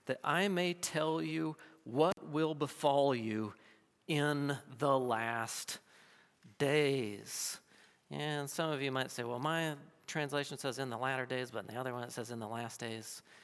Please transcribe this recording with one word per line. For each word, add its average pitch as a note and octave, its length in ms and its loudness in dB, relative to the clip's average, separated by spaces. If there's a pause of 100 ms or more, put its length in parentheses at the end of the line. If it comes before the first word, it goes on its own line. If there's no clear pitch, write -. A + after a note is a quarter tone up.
that - 180 -2
I E3+ 240 4
may F3+ 280 2
tell D#3+ 460 0
you D#3+ 360 -2 (260)
what D#3 300 4 (100)
will D#3 300 0
befall C#3 600 4
you A2 400 -2 (520)
in C#3+ 520 2 (180)
the C#3 220 6
last A#2 800 -2 (800)
days.'" C3+ 1000 0 (520)
And D3 360 -2
some D#3+ 220 -2
of C#3 140 -2
you C#3 80 0
might C3 180 0
say, - 140 -6
"Well, A#2+ 160 -2
my D#3+ 360 0 (300)
translation C#3+ 540 -2
says B2 180 -4
'in C3 140 -2
the A2+ 60 -4
latter C3 280 0
days,' B2+ 240 -4
but A2 180 -6
in A2 60 -10
the A#2 60 -4
other B2+ 140 -2
one B2 100 -4
it A#2+ 80 -8
says A#2 180 -6
'in A#2+ 80 -6
the A2 100 -6
last A2+ 320 -6
days.'" A2+ 440 -8 (200)